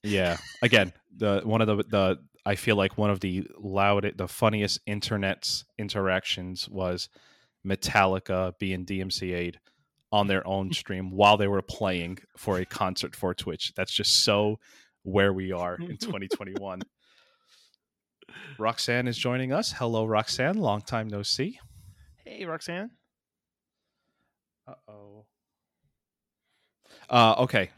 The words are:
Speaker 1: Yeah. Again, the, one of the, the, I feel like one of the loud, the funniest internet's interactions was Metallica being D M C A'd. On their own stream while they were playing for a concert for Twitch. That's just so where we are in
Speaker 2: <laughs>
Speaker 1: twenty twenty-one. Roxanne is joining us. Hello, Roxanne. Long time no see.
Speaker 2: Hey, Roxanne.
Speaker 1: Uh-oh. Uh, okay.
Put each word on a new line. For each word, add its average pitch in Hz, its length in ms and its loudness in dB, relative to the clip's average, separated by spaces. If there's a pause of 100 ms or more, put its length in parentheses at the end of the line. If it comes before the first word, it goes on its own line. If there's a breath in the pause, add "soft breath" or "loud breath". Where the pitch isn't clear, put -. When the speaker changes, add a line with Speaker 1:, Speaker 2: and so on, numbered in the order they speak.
Speaker 1:
Yeah. 92 340 2 (240)
Again, 113 320 6 (220)
the, 101 280 2
one 110 180 2
of 110 60 4
the, 107 160 2
the, 95 360 2 (260)
I 101 100 0
feel 110 200 2
like 98 220 2
one 104 120 2
of 98 100 0
the 92 260 -4 (120)
loud, 101 580 2
the 92 120 -4
funniest 107 580 0
internet's 101 800 -4 (120)
interactions 95 920 -4
was 90 400 -4 (580 soft breath)
Metallica 95 920 2
being 95 260 -4
D 95 160 -4
M 95 100 -6
C 90 220 -6
A'd. 87 260 -6 (520)
On 104 160 2
their 95 200 0
own 95 260 -2
stream 92 380 -8
while 101 260 8
they 101 100 2
were 98 140 0
playing 92 560 -4 (180)
for 95 240 -2
a 92 60 -2
concert - 500 -4
for 92 180 -4
Twitch. - 420 -8
That's - 180 -6
just - 300 2
so 107 360 2 (440 soft breath)
where 98 300 4
we 92 180 -4
are 87 240 -4
in 170 220 -10
Speaker 2:
<laughs> - 40 -12
Speaker 1:
twenty 98 260 -8
twenty-one. 95 540 -8 (1800 loud breath)
Roxanne 120 500 0
is 117 100 -2
joining 127 340 -2
us. 190 220 0
Hello, 113 320 0
Roxanne. 113 520 0
Long 107 240 0
time 110 260 -6
no 104 160 -6
see. 175 360 -4 (640 soft breath)
Speaker 2:
Hey, - 220 -14
Roxanne. 170 460 -8 (1800)
Speaker 1:
Uh-oh. 104 580 -20 (1800 loud breath)
Uh, 117 300 8
okay. 113 380 2